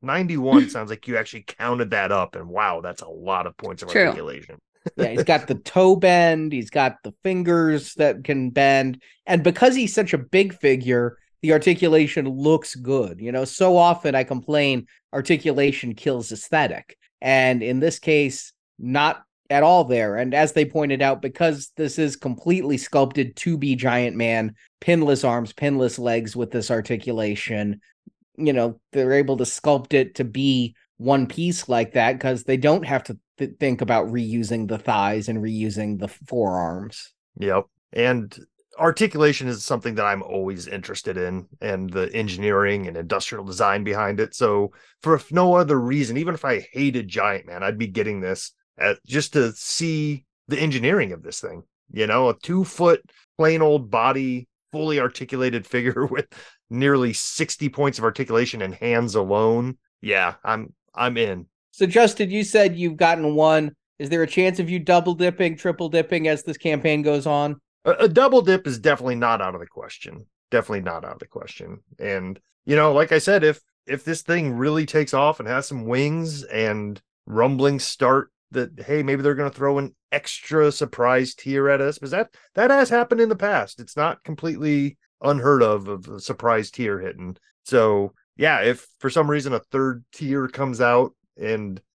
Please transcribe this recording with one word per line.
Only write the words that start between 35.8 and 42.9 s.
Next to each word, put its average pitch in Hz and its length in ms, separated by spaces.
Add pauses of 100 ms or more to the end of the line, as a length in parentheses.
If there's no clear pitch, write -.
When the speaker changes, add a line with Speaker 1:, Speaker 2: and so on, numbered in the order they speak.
Speaker 3:
the 101 80
forearms. 95 1080 (240)
Speaker 1:
Yep. 98 300 (260)
And 117 440 (400)
articulation 156 680
is 113 160
something 120 320
that 107 100
I'm 98 180
always 95 440
interested 92 500
in, 90 300 (140)
and 95 280
the 92 240
engineering 101 760
and 85 100